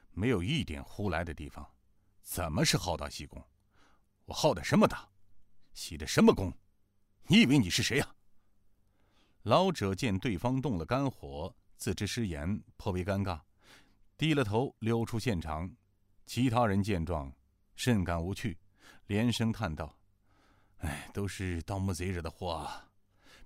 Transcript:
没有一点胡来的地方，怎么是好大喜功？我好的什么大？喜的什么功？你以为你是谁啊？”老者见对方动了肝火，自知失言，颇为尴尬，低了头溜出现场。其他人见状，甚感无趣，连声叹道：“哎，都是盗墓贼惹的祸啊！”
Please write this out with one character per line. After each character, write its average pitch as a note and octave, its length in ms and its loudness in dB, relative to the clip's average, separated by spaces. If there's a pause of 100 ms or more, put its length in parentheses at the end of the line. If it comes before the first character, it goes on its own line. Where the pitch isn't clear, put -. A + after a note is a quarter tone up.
(100)
没 G2+ 180 -2
有 F#2 140 2
一 A#2+ 220 -2
点 C#2+ 180 -10
胡 G2+ 280 -6
来 E2 140 -2
的 E2 80 -8
地 D2 160 -12
方， C#2 160 -16 (560)
怎 F2 320 -6
么 A#2 120 2
是 - 120 2
好 E2+ 200 -2
大 D2+ 120 -8
喜 D#2 160 -12
功？ C#2+ 180 -16 (840)
我 - 100 -10
好 D3+ 180 2
的 - 120 -4
什 - 120 4
么 G#3+ 120 8
大？ - 200 -6 (640)
喜 - 240 -10
的 A#2 100 -6
什 - 160 4
么 A3+ 120 8
功？ F2+ 180 -2 (760)
你 G3+ 120 10
以 F#3+ 60 8
为 C#3 100 6
你 F#2+ 140 4
是 A2+ 120 0
谁 C3+ 180 0
啊？” - 140 -4 (1300)
老 E3+ 280 4
者 G2 220 0
见 G2 240 0
对 G#2+ 180 0
方 B2+ 240 0
动 A#2+ 160 -2
了 D#2+ 80 -2
肝 C3 240 0
火， D2+ 460 -10 (220)
自 - 180 -2
知 G#2 120 -4
失 A2+ 200 -2
言， E2+ 360 -4 (140)
颇 - 160 -6
为 F2+ 120 -2
尴 G2 180 0
尬， F2+ 180 -4 (800)
低 D#3 160 4
了 C#3 80 2
头 A2+ 380 0
溜 A2+ 240 2
出 A2+ 140 -4
现 G#2 220 0
场。 D#2+ 300 -6 (560)
其 B2+ 240 0
他 A#2+ 160 4
人 G2+ 160 4
见 F#2 240 0
状， C#2+ 260 -4 (440)
甚 G#2+ 280 2
感 E2+ 180 -2
无 F#2+ 120 -4
趣， - 240 -6 (480)
连 A2 260 2
声 A2+ 180 0
叹 G2 240 -4
道 D2 240 -10 (800)
：“哎， D2 340 -8
都 G2+ 140 -4
是 F2+ 360 -4
盗 G2 160 -6
墓 F#2+ 140 0
贼 F2+ 180 -4
惹 F2 100 -4
的 D#2+ 100 -6
祸 F2+ 200 -6
啊！” - 380 -8 (580)